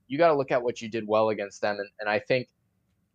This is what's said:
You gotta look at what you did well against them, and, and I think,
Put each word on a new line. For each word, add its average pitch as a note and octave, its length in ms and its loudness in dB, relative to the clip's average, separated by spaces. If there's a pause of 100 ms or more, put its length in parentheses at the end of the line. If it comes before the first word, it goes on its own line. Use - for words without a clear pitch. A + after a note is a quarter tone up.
You C3+ 80 -8
gotta E3 180 6
look C#3 160 0
at B2+ 120 0
what A#2+ 180 -4
you A#2 80 -8
did G#2+ 180 -6
well A2 220 4
against G2+ 320 -4
them, G#2 180 -2
and, G2+ 120 -8 (100)
and G#2+ 80 -6
I G#2 120 2
think, B2+ 280 -2 (680)